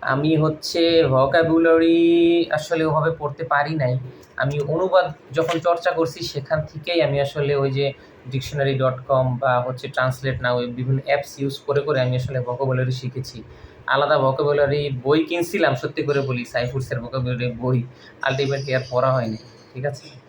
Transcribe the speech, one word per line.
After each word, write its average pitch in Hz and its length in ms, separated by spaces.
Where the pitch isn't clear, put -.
আমি 147 360
হচ্ছে 165 640
ভোকাবুলারি 165 1500
আসলে 160 340
ওভাবে 156 340
পড়তে 147 240
পারি 147 320
নাই, 131 240
আমি 143 220
অনুবাদ 170 540
যখন 165 280
চর্চা 170 320
করছি 165 320
সেখান 156 380
থেকেই 170 400
আমি 143 200
আসলে 143 340
ওই 139 160
যে 135 220
dictionary 135 460
dot 131 180
com 131 440
বা 127 220
হচ্ছে 127 260
ট্রান্সলেট 127 540
নাও, 123 160
ওই 123 100
বিভিন্ন 127 380
অ্যাপস 139 340
ইউজ 139 200
করে 139 220
করে 139 200
আমি 127 140
আসলে 127 240
ভোকাবুলারি 127 520
শিখেছি। 127 520
আলাদা 139 320
ভোকাবুলারি 143 720
বই 151 200
কিনছিলাম, 170 520
সত্যি - 280
করে 139 180
বলি, 123 240
সাইফুডসের 123 540
ভোকাবুলারি 123 520
বই, 123 320
ultimately 135 460
আর 127 140
পড়া 131 240
হয়নি, 113 240
ঠিক 131 120
আছে? 139 240